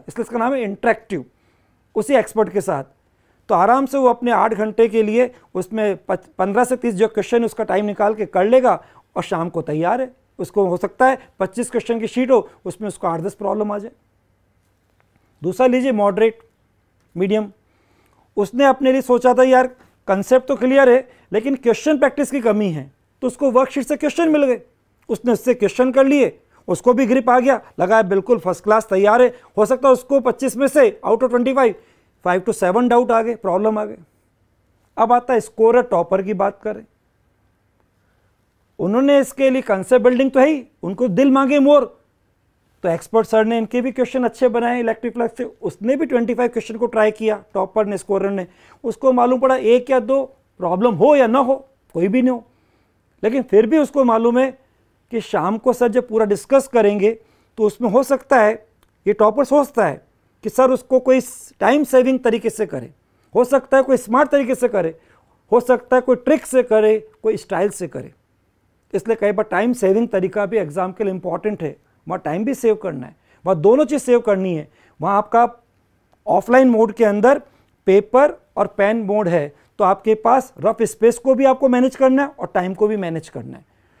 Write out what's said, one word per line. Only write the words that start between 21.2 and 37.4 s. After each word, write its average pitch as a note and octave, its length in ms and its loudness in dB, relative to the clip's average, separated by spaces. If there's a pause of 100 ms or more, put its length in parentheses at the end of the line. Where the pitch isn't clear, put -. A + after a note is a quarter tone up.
लेकिन A3+ 260 -2
क्वेश्चन C4 400 0
प्रैक्टिस C#4 340 -2
की C#4 100 -4
कमी G#3+ 280 0
है, C#3 220 -8 (300)
तो B3+ 60 -2
उसको C4+ 240 -2
वर्कशीट B3+ 340 0
से D4+ 120 -4
क्वेश्चन E4 320 -2
मिल D4+ 160 2
गए, B3 160 -2 (480)
उसने A#3+ 220 -4
उससे A#3+ 220 0
क्वेश्चन B3 380 -2
कर C4+ 140 2
लिए, C4+ 340 0 (280)
उसको F#3 260 0
भी B3 120 0
ग्रिप B3 240 0
आ B3 100 4
गया, B3 200 2 (200)
लगा G3+ 240 2
बिल्कुल G3 360 -2
फर्स्ट F3 240 -6
क्लास G#3+ 260 0
तैयार G#3 320 2
है। B3 120 2 (240)
हो G#3+ 80 2
सकता B3+ 220 0
है C4 60 6
उसको C#4 280 0
पच्चीस A#3+ 360 -4
में C4+ 100 0
से B3+ 220 4 (160)
out A3 180 0
of A#3+ 80 0
twenty B3 240 0
five B3+ 180 2 (520)
फ़ाइव F3+ 160 0
to G3+ 120 -4
सेवन G3+ 340 0
डाउट A#3+ 240 2
आ A3+ 100 2
गए, A3+ 160 -4
प्रॉब्लम G#3 420 -2
आ G#3+ 60 -6
गए। A3 120 -14 (1000)
अब A3 160 2
आता A#3+ 200 0
है A3+ 80 2
स्कोरर A3+ 420 2
टॉपर F#3+ 380 -2
की G3 140 -6
बात G3 260 -4
करें, G#3+ 220 -10 (2000)